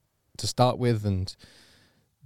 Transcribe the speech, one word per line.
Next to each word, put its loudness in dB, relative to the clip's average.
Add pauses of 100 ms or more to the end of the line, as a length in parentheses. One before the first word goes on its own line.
(380)
to -4
start 2
with 0
and -2 (920)